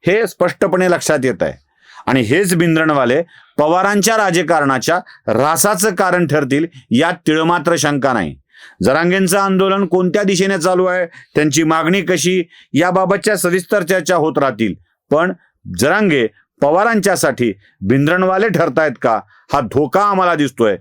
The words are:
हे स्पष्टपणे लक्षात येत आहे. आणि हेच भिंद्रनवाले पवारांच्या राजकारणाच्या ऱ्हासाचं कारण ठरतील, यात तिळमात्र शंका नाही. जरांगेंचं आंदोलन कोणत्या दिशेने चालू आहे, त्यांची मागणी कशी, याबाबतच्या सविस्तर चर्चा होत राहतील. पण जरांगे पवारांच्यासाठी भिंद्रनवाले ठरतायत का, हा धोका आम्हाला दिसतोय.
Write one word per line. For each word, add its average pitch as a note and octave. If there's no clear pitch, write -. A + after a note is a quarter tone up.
हे G#3
स्पष्टपणे F3+
लक्षात D#3
येत A2
आहे. C#2+
आणि B2+
हेच E3+
भिंद्रनवाले D#3+
पवारांच्या F#3+
राजकारणाच्या E3
ऱ्हासाचं E3
कारण F3+
ठरतील, C#3+
यात D#3
तिळमात्र D#3+
शंका C#3
नाही. E2
जरांगेंचं F3
आंदोलन G3
कोणत्या F#3
दिशेने F#3+
चालू F3+
आहे, F3+
त्यांची D#3
मागणी D#3+
कशी, F3+
याबाबतच्या F#3
सविस्तर F3+
चर्चा F3+
होत D#3
राहतील. A2+
पण E3+
जरांगे D3+
पवारांच्यासाठी E3
भिंद्रनवाले F3+
ठरतायत D#3
का, A2+
हा C#3+
धोका D3
आम्हाला F#3
दिसतोय. A#2+